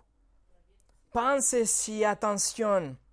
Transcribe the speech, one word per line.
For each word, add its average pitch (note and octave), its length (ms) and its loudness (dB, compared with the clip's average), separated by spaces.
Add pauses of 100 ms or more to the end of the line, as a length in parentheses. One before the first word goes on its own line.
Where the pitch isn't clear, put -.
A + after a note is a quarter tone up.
(1120)
Pensez-y, A#3 920 0
attention. G3+ 920 0 (180)